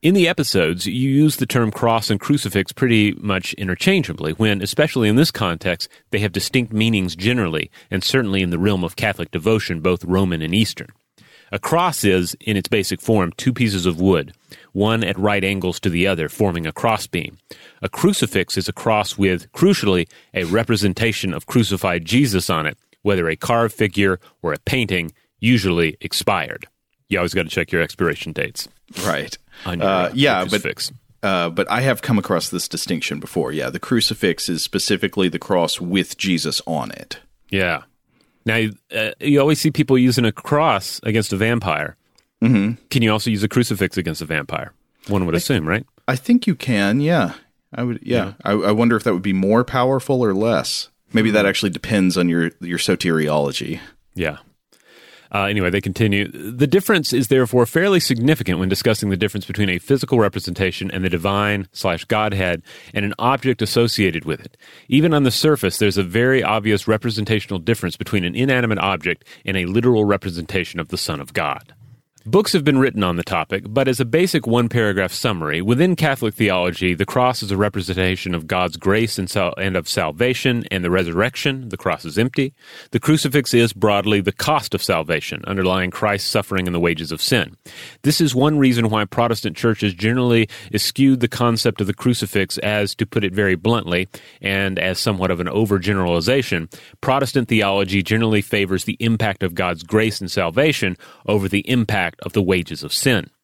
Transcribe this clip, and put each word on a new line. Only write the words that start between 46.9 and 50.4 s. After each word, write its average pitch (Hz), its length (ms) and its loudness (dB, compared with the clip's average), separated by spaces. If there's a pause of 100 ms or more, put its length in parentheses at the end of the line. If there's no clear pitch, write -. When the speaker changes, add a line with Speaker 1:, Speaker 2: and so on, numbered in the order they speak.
Speaker 2:
yeah. 143 340 0 (400)
I - 80 -6
would, 120 200 -4
yeah. 113 240 0
Speaker 1:
Yeah. 98 60 -10 (120)
Speaker 2:
I, 101 80 0
I 104 200 2
wonder 117 240 4
if 107 80 -2
that 107 100 2
would 90 80 -2
be 98 100 0
more 98 320 2
powerful 131 580 0
or 104 120 2
less. 101 540 -2 (240)